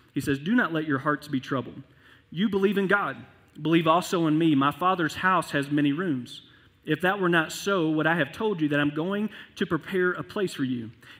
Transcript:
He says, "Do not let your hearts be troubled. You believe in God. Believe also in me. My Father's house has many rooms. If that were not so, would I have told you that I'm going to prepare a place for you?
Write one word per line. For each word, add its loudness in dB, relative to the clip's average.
He -2
says, 0
"Do -2
not 2
let -2
your 0
hearts -2
be -2
troubled. -6
You 0
believe 2
in 0
God. 0
Believe 4
also 4
in 4
me. 4
My 4
Father's 0
house 2
has -2
many 2
rooms. -4
If -2
that 0
were 2
not 2
so, 0
would 0
I 4
have -2
told -4
you 0
that 2
I'm 2
going -4
to -2
prepare -2
a -8
place -6
for -4
you? -6